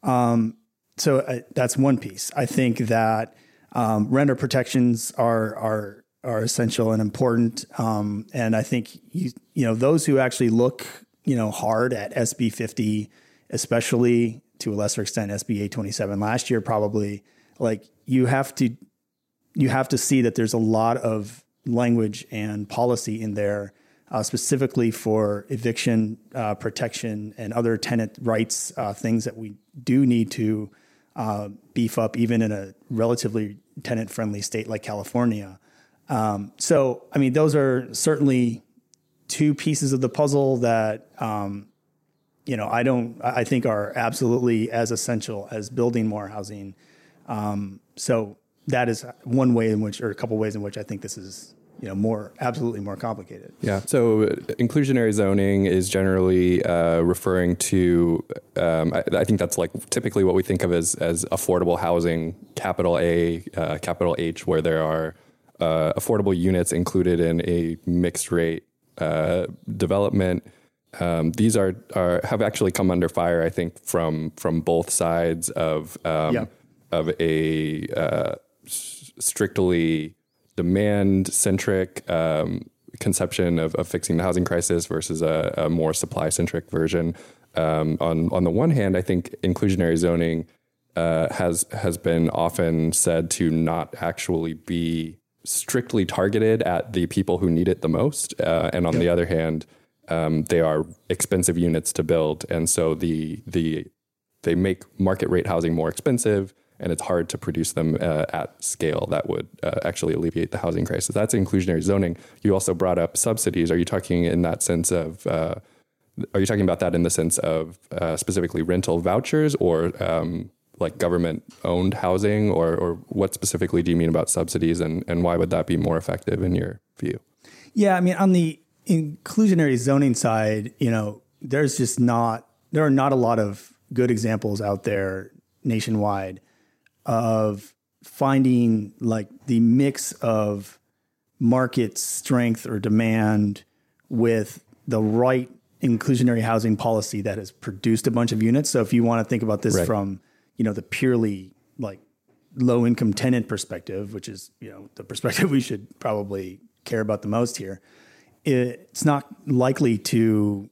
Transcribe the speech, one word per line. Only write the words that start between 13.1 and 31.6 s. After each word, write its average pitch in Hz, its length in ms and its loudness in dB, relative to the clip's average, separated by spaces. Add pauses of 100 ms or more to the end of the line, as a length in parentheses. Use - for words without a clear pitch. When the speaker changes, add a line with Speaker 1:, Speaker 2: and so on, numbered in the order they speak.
Speaker 1:
especially 117 920 0 (180)
to 110 140 -4
a - 20 -4
lesser 104 260 -2
extent, 101 300 -4
S 101 120 -6
B 104 180 -2
eight 101 100 -4
twenty-seven 101 480 -4
last 110 300 -2
year, 120 100 2
probably, 104 640 -2 (340)
like, 110 280 -2 (200)
you 127 200 4
have 135 300 0
to, 123 200 0 (800)
you 135 140 2
have 131 200 0
to 131 80 2
see 131 240 2
that 117 140 2
there's 113 180 0
a 120 60 0
lot 113 380 2
of 110 460 -4 (220)
language 117 640 0
and 104 400 -6
policy 117 520 -2
in 107 120 -6
there, 101 400 -4 (360)
uh, 110 120 -4
specifically 123 680 0
for 107 580 0
eviction, 113 680 0 (180)
uh, 107 200 -4
protection 107 840 -6
and 107 160 -8
other 117 240 2
tenant 113 440 -2
rights, 113 560 -2
uh, 107 160 -4
things 113 320 -2
that 113 120 -8
we 107 180 -12 (280)
do 135 220 4
need 117 260 4
to, 107 380 -2 (460)
uh, 104 340 -4 (240)